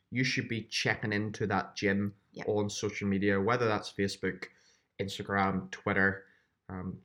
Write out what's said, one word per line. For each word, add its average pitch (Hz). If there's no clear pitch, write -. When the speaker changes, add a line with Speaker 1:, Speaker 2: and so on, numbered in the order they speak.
Speaker 1:
you 127
should 127
be 113
checking -
into 107
that 98
gym 101
Speaker 2:
Yep. -
Speaker 1:
on 104
social 104
media, 98
whether 120
that's 104
Facebook, 95
Instagram, 98
Twitter. 98
Um, 92